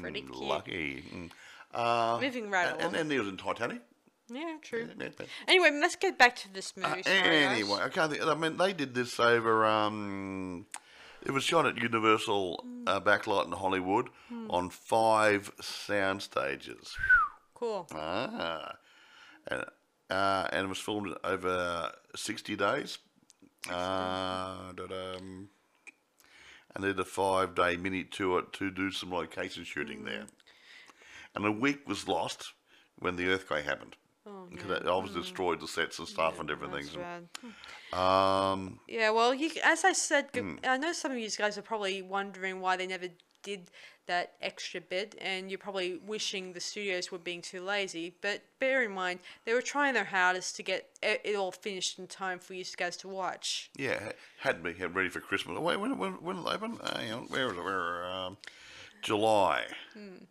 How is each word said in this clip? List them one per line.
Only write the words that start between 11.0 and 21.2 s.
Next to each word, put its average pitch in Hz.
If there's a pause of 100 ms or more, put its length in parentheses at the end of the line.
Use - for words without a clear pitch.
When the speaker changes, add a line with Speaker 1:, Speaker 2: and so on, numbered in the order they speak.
Speaker 2:
it 143
was 135
shot 160
at 120
Universal, 110
Speaker 1:
Mm. -
Speaker 2:
uh, 95
Backlight 101
in 85
Hollywood 95 (240)
Speaker 1:
Mm. 226
Speaker 2:
on 90
five 107
sound 98
stages. - (580)
Speaker 1:
Cool. 208
Speaker 2:
Ah. 82 (720)
And, - (440)
uh, 95
and 92
it -
was 92
filmed 104